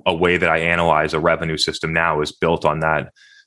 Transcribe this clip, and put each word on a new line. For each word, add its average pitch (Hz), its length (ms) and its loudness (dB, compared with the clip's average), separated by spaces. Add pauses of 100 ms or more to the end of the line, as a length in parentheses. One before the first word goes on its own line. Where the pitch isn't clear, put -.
a 92 80 2
way 87 240 2
that 85 120 0
I 82 100 2
analyze 82 560 2
a 76 40 -2
revenue 80 380 0
system 80 340 -4
now 82 300 0
is 76 100 -4
built 82 340 0
on 78 160 0
that 76 300 -2 (360)